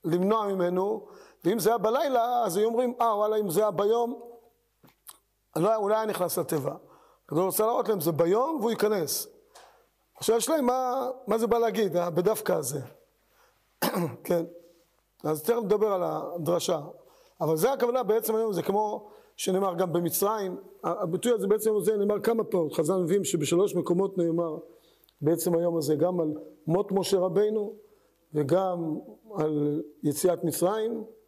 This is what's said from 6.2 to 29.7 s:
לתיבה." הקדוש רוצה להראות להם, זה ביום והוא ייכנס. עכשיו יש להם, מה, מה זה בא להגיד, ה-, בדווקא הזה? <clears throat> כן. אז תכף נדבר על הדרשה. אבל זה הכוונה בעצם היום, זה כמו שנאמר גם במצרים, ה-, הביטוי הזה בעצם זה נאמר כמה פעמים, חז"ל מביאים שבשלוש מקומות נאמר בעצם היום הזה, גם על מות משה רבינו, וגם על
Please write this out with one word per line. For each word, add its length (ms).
לתיבה." 360
הקדוש 180
רוצה 220
להראות 220
להם, 120
זה 120
ביום 480
והוא 100
ייכנס. 580
עכשיו 200
יש 120
להם, 180
מה, 440
מה 120
זה 80
בא 120
להגיד, 380
ה-, 140
בדווקא 420
הזה? 280
<clears throat> 40
כן. 200
אז 180
תכף 220
נדבר 280
על 120
הדרשה. 760
אבל 160
זה 160
הכוונה 300
בעצם 340
היום, 160
זה 100
כמו 480
שנאמר 380
גם 180
במצרים, 640
ה-, 180
הביטוי 300
הזה 140
בעצם 340
זה 160
נאמר 240
כמה 240
פעמים, 260
חז"ל 260
מביאים 280
שבשלוש 500
מקומות 440
נאמר 380
בעצם 380
היום 180
הזה, 180
גם 260
על 120
מות 260
משה 260
רבינו, 560
וגם 640
על 480